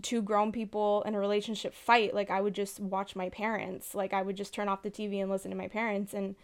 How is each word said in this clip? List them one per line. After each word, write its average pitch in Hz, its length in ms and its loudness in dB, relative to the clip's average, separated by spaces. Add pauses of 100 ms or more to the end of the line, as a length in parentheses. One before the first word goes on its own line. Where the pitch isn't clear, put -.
two 233 200 0
grown 208 320 2
people 208 520 2
in 214 100 -2
a 202 40 0
relationship 208 540 0
fight, 233 400 6
like, 202 160 0
I 190 100 2
would 202 140 2
just 202 260 -4
watch 190 360 -4
my 185 120 -2
parents. 208 680 -4
Like, 196 180 -2
I 196 80 2
would 190 160 -2
just 202 160 -8
turn 208 160 0
off 196 140 0
the 208 80 -4
T 214 160 -6
V 202 120 -2
and 190 120 0
listen 190 200 -2
to 190 60 -6
my 185 100 -6
parents." 208 460 -2
And 196 300 -4